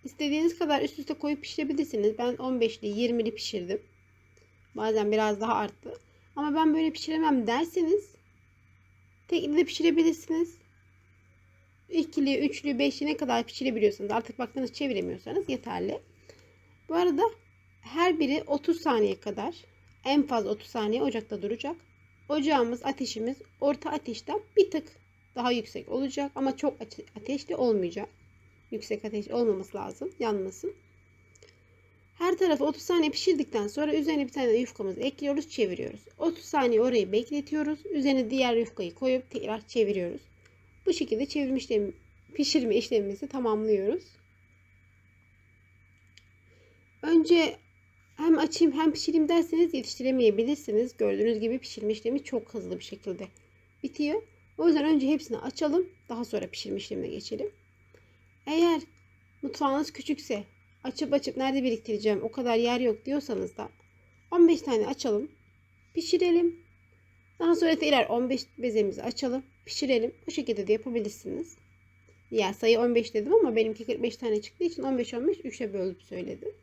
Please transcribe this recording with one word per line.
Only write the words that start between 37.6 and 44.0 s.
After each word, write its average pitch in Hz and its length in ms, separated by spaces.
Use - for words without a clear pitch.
Üzerine 262 440
diğer 247 260
yufkayı 220 400
koyup 254 340
tekrar 214 380
çeviriyoruz. 196 540
Bu 370 80
şekilde 247 320
çevirme 269 320
işlemi, 208 340
pişirme 254 420
işlemimizi 214 520
tamamlıyoruz. 220 760